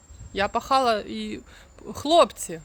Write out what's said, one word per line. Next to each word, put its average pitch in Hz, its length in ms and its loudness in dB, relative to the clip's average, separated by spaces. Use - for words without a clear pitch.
Я 196 140 0
пахала 233 520 2
і 214 400 -8
хлопці, 277 720 2